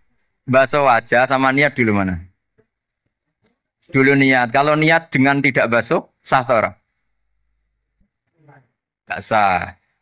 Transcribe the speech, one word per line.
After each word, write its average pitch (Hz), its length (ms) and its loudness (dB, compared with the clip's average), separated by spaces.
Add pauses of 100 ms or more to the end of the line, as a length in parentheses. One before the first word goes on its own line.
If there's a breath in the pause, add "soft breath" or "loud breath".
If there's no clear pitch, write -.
(460)
Basuh 135 400 0
wajah 120 400 2
sama 131 240 0
niat 139 240 -2
dulu 110 240 0
mana? 92 240 -4 (1700)
Dulu 135 240 2
niat. 131 400 0
Kalau 147 240 2
niat 165 320 0
dengan 139 320 0
tidak 131 240 0
basuh, 117 400 -2 (160)
sah 131 240 0
ta 120 160 0
ora? 95 80 -2 (2250)
Enggak 98 160 -10
sah. 95 520 -2 (280)